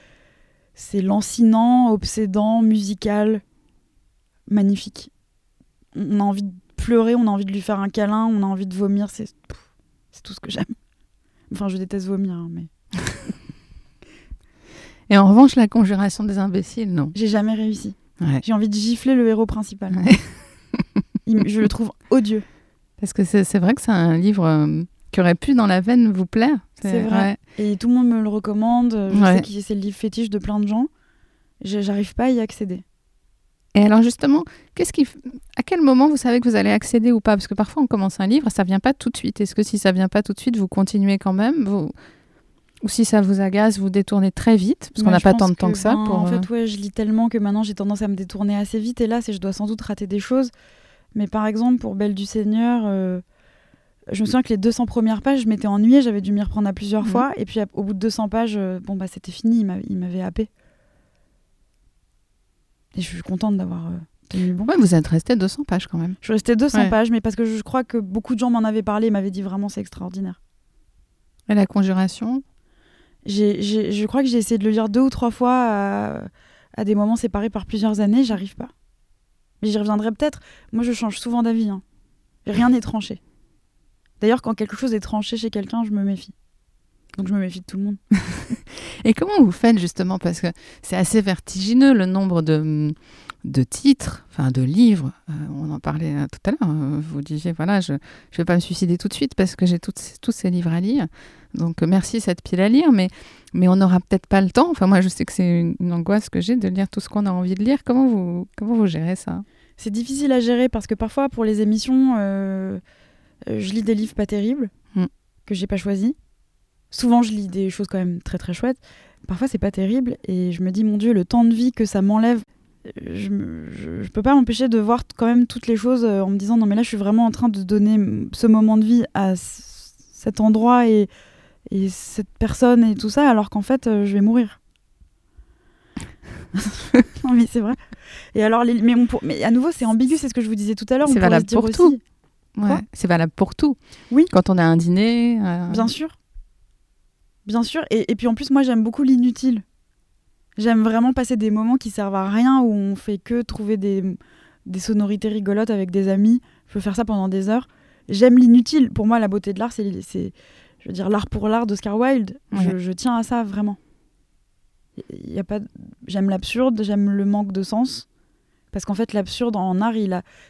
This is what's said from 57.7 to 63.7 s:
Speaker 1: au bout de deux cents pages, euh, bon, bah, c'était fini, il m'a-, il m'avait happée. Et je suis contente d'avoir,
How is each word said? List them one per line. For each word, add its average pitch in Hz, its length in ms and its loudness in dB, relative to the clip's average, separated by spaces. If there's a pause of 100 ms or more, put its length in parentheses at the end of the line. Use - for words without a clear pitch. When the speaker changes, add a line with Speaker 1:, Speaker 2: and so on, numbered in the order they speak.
Speaker 1:
au 190 100 -6
bout 196 100 -6
de 190 60 -8
deux 220 100 -2
cents 214 200 -4
pages, 220 280 -4
euh, 185 240 -6
bon, 196 140 -8
bah, 185 120 -8
c'était - 260 -16
fini, 226 280 0
il 208 40 -2
m'a-, 190 140 -6 (100)
il 196 80 -6
m'avait 180 240 -6
happée. 185 280 -6 (2500)
Et - 40 -6
je 165 80 -8
suis 175 120 -14
contente 185 360 -4
d'avoir, 175 300 -8